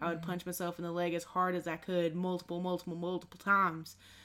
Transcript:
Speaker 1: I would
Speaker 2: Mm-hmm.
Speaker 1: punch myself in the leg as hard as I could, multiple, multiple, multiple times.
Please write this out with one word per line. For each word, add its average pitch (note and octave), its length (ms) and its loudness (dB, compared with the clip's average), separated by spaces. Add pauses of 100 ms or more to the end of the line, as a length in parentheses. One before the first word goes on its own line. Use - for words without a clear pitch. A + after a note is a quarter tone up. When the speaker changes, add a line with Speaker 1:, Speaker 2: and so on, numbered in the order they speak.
Speaker 1:
I E3 80 -2
would E3 100 0
Speaker 2:
Mm-hmm. E3 100 -8
Speaker 1:
punch F3 160 -4
myself F3 360 -4
in F3 40 -4
the E3+ 60 -2
leg F3 240 0
as E3+ 80 -2
hard F#3 320 2
as F3 140 -2
I E3 80 -2
could, E3+ 400 2
multiple, F3+ 440 -2
multiple, F3+ 360 -2
multiple F3 420 -4
times. F3+ 560 4 (300)